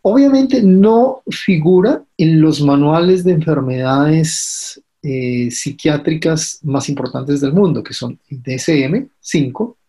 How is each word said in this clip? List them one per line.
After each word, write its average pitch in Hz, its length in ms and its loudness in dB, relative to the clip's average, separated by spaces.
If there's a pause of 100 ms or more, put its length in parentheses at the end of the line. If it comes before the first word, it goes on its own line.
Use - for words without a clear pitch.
Obviamente 262 600 2
no 220 640 4
figura 185 720 2 (160)
en 160 220 4
los 151 220 2
manuales 156 640 2
de 180 80 4
enfermedades, 151 1500 -2 (220)
eh, 123 480 -4
psiquiátricas 156 1120 -4
más 135 240 -4
importantes 139 540 -6
del 139 100 -2
mundo, 156 320 0
que - 100 -14
son 120 240 -10 (120)
el 131 120 -14
D 127 140 -8
S 139 300 0
M 202 240 -4 (100)
cinco 147 580 -4 (120)